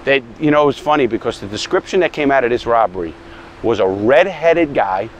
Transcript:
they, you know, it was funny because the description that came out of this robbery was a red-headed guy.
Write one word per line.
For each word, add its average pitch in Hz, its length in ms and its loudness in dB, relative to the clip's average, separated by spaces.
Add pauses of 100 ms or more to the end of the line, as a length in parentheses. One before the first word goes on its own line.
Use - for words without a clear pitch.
they, 139 200 0 (160)
you 151 120 0
know, 147 120 4
it - 20 4
was 139 140 2
funny 147 280 0
because 110 320 -4
the - 80 -12
description 107 540 -4
that 160 120 0
came 147 180 -2
out 135 120 2
of 120 60 0
this 117 160 -2
robbery 92 480 0 (480)
was 113 180 0
a 101 80 2
red-headed 151 880 2
guy. 104 360 -2 (100)